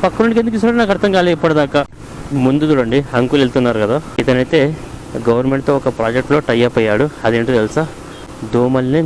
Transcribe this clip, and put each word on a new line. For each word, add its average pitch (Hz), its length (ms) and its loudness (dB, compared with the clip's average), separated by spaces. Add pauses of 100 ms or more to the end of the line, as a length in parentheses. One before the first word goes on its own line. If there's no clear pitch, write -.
పక్కనుండికి 220 380 2
ఎందుకు 226 160 -2
ఇస్తున్నాడో 233 240 2
నాకు 202 140 2
అర్థం 202 200 0
కాలేదు 175 220 2
ఇప్పటిదాకా. 151 440 2 (640)
ముందు 143 240 2
చూడండి 131 300 2 (180)
అంకుల్ 127 260 2
వెళ్తున్నారు 120 400 0
కదా, 113 140 0 (240)
ఇతనైతే 127 380 2 (680)
గవర్నమెంట్తో 131 520 0
ఒక 131 180 -2
ప్రాజెక్ట్లో 123 400 0 (120)
టై 117 80 2 (100)
అప్ 117 140 0
అయ్యాడు. 110 240 2 (200)
అదేంటో 117 340 0
తెలుసా? 110 240 0 (720)
దోమల్ని 127 520 2